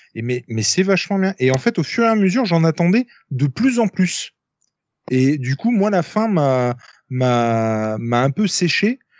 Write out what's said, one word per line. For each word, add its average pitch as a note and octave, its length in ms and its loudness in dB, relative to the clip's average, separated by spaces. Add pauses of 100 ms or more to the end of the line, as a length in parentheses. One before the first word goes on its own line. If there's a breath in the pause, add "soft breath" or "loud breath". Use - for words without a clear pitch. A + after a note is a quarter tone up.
(140 soft breath)
Et A2 80 -8
mais, B2 240 -4
mais A2 160 -4
c'est F#3 220 0
vachement F#3+ 340 -2
bien. F#3+ 220 0
Et C3 100 2
en C3 80 2
fait, A#3 200 -2
au E3 40 2
fur A3+ 220 -2
et A3+ 40 4
à A3+ 60 2
mesure, G#3 300 2
j'en E3+ 180 2
attendais F3+ 440 2 (260 soft breath)
de C3 160 0
plus A#3+ 320 0
en G#3+ 80 2
plus. - 440 -4 (800)
Et C3+ 280 2
du C3 180 -4
coup, A#3+ 160 0
moi, G#3 180 2
la F3+ 140 0
fin A3 240 -2
m'a, C3 480 2 (340 loud breath)
m'a, A2+ 880 0
m'a A#2 240 0
un C#3 80 2
peu G3+ 160 0
séché G3 540 0 (200 loud breath)